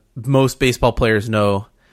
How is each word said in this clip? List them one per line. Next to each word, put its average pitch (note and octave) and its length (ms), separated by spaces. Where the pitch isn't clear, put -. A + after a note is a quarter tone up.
most C3+ 440
baseball B2 340
players A2 360
know, G#2 380